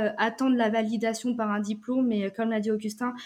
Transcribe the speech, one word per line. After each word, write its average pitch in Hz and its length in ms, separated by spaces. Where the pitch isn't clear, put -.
euh, 214 120
attendre 240 380
la 233 140
validation 226 640
par 220 160
un 208 80
diplôme, 247 480
mais, 208 180
euh, 196 40
comme 226 220
l'a 220 80
dit 214 120
Augustin, 214 420